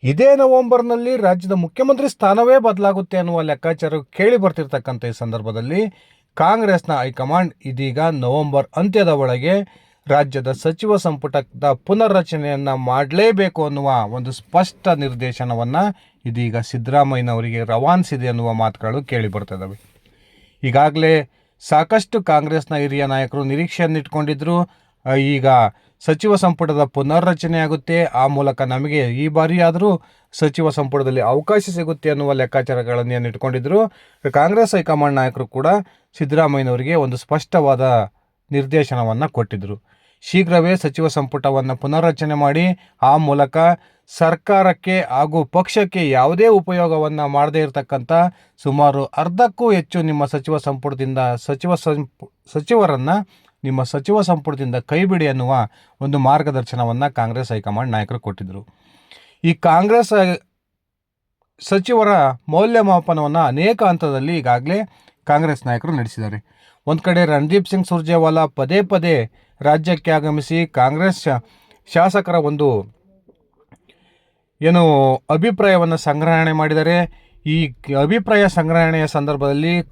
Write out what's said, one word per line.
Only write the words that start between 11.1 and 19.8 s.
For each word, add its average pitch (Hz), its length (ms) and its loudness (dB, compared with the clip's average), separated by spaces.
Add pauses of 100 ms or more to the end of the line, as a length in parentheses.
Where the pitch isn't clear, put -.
ಪುನರ್ರಚನೆಯನ್ನ 151 1000 0
ಮಾಡ್ಲೇಬೇಕು 156 920 0
ಅನ್ನುವ 139 260 -2 (180)
ಒಂದು 127 220 -8
ಸ್ಪಷ್ಟ - 560 -2
ನಿರ್ದೇಶನವನ್ನ 127 880 -4 (500)
ಇದೀಗ 117 320 -4
ಸಿದ್ದರಾಮಯ್ಯನವರಿಗೆ 120 1040 -2
ರವಾನಿಸಿದೆ 131 640 0
ಅನ್ನುವ 117 260 -2
ಮಾತುಗಳು 113 500 -4
ಕೇಳಿ 117 240 -4
ಬರ್ತಾ 98 280 -10
ಇದ್ದಾವೆ. 95 240 -14 (840)